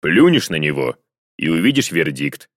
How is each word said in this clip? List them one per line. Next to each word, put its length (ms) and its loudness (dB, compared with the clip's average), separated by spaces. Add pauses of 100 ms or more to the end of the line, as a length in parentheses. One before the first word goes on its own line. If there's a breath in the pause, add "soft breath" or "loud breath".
Плюнешь 500 2
на 60 -4
него 420 -4 (380)
и 120 -4
увидишь 420 0
вердикт. 680 -4